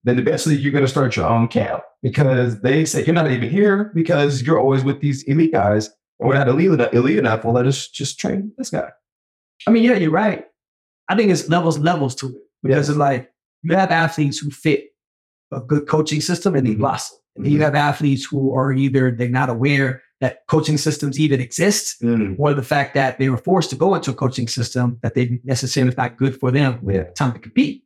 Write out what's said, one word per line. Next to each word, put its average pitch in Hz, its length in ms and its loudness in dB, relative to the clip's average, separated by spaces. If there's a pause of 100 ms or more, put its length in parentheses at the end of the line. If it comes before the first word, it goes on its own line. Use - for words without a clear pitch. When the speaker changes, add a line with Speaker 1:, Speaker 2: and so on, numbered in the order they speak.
Speaker 1:
Then 123 160 2
eventually 151 360 0
you're 135 160 -2
gonna 135 160 2
start 135 280 0
your 92 120 -2
own 117 200 2
camp - 360 -2 (180)
because 127 600 0
they 147 240 2
say, - 200 -4
"You're 160 80 2
not 160 160 2
even 123 200 -2
here 202 440 2
because 143 480 2
you're 151 180 2
always 135 240 2
with 135 160 -2
these 139 240 -4
elite 160 300 2
guys. 107 360 2 (300)
And 139 100 0
we're 135 60 2
not 139 120 2
elite 165 240 2
enough, 127 220 0
elite 131 260 2
enough. 113 240 0
Well, 117 100 0
let 123 140 2
us 135 200 -2
just - 320 -10
train 196 380 -4
this 262 140 -10
guy." - 180 -6 (760)
Speaker 2:
I 208 40 2
mean, 226 120 6
yeah, 240 120 4
you're 165 160 0
right. 196 340 0 (640)
I 190 60 0
think 214 160 4
it's 151 180 0
levels, 160 280 2
levels 151 380 0
to 135 140 -10
it 127 60 -12 (280)
because 139 240 2
Speaker 1:
Yeah. 151 60 -2
Speaker 2:
it's 151 60 0
like 139 320 0 (320)
you 165 120 0
have 190 160 2
athletes 156 480 0
who 147 100 -8
fit - 360 -2 (640)
a 127 80 -8
good 147 280 -2
coaching 156 340 0
system 180 340 -2
and 123 100 2
they 107 60 2
Speaker 1:
Mm-hmm. 107 80 -2
Speaker 2:
blossom. - 380 -4 (180)
And - 100 -10
then 147 60 2
you 147 80 4
Speaker 1:
Mm-hmm. 151 60 2
Speaker 2:
have 143 100 0
athletes 143 500 0
who 135 300 -2
are 135 160 2
either, 131 400 2
they're 120 180 -2
not 131 200 0
aware 131 520 0 (200)
that - 260 -4
coaching 156 300 0
systems 147 420 -4
even 139 220 2
exist - 600 -2
Speaker 1:
Mm. 110 380 0
Speaker 2:
or 147 140 2
the 139 100 -2
fact 143 300 -2
that 135 260 0
they 135 100 2
were 123 80 0
forced 175 340 0
to 135 40 -6
go 185 200 2
into - 160 -4
a - 20 -6
coaching 123 340 -2
system 123 540 -2
that 117 140 -4
they 123 280 0
necessarily 127 540 0
not 123 180 -4
good 135 240 -2
for 127 120 0
them 131 300 0
when 98 140 -2
Speaker 1:
Yeah. 92 60 0
Speaker 2:
it's - 180 -12
time 127 140 0
to - 60 -14
compete. - 460 -2